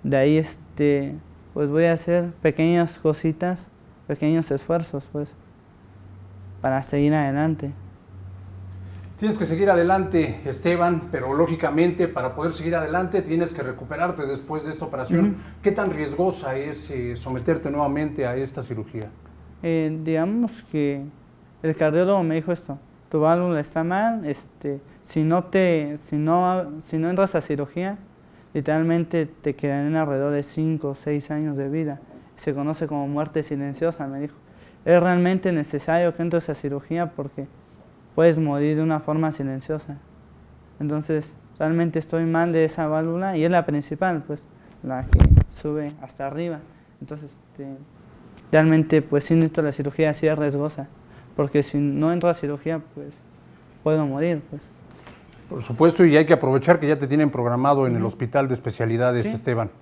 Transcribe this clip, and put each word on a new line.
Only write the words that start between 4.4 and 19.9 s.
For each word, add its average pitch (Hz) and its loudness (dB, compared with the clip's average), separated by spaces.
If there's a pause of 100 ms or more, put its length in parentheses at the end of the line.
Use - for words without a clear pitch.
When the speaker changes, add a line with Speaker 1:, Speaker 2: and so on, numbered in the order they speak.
Speaker 1:
esfuerzos, 147 -2
pues, 147 -8 (1300)
para 135 0
seguir 147 2
adelante. 147 0 (1500)
Speaker 2:
Tienes 214 0
que 180 -2
seguir 165 2
adelante, 175 2
Esteban, 170 0
pero 135 -2
lógicamente 165 2
para 127 -4
poder 160 -4
seguir 165 -4
adelante 175 -2
tienes 165 -2
que 147 -8
recuperarte 143 -6
después 139 -6
de 156 -8
esta 156 -8
operación. 170 0
Speaker 1:
Ujú. - -4 (280)
Speaker 2:
¿Qué 196 2
tan 196 -2
riesgosa 151 -4
es, 143 -8
eh, 120 -6
someterte 131 -4
nuevamente 147 -2
a 123 -4
esta 131 -6
cirugía? 110 -10 (520)
Speaker 1:
Eh, 160 0